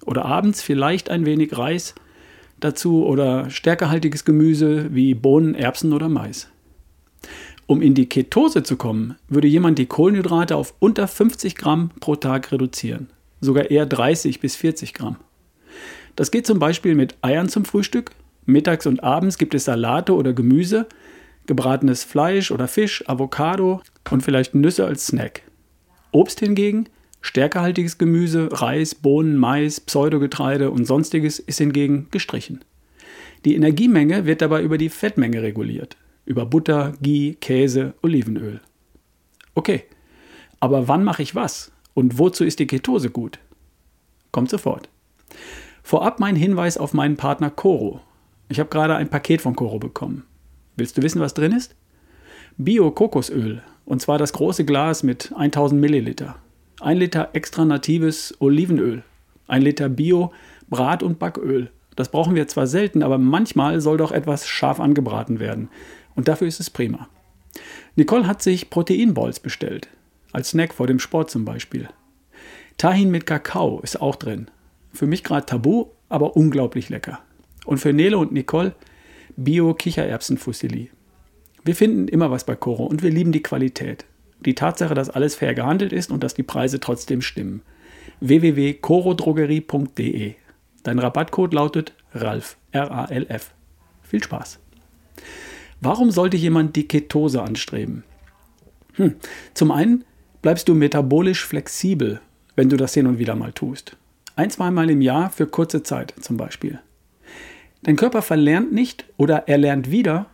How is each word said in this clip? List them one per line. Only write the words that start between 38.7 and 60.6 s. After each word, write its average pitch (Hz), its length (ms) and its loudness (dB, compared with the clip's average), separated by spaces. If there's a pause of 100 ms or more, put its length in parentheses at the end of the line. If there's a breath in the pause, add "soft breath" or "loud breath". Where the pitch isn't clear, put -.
Okay, 165 280 -2 (760 soft breath)
aber 127 300 2
wann 165 160 4
mache 165 180 -2
ich 135 100 -8
was - 380 -6 (220)
und 123 260 2
wozu 175 240 2
ist 160 160 0
die 139 80 -2
Ketose 139 420 -2
gut? 117 300 -8 (920)
Kommt 123 180 -2
sofort. - 400 -6 (920 loud breath)
Vorab 175 380 0
mein 202 160 0
Hinweis 175 420 0
auf - 160 -4
meinen 147 220 2
Partner 143 360 -2
Koro. 127 500 -2 (480)
Ich - 100 -2
habe 151 100 -2
gerade 156 280 0
ein 151 120 -4
Paket 160 320 0
von 127 140 -2
Koro 110 240 -4
bekommen. - 460 -10 (500)
Willst - 220 -6
du 131 60 2
wissen, 165 180 0
was 143 140 -4
drin 160 180 2
ist? 247 200 -4 (840 soft breath)
Bio-Kokosöl, 139 1080 0 (200)
und 131 180 -4
zwar 147 160 0
das 147 160 -2
große 175 300 0
Glas 147 400 0
mit 127 320 -4
eintausend 143 460 2
Milliliter. 147 540 -2 (440)
Ein 160 180 0
Liter 175 360 0
extra 160 320 -2
natives 156 760 0
Olivenöl. 139 640 2 (440)
Ein 131 160 2
Liter 143 260 0
Bio-Brat- 156 1120 -2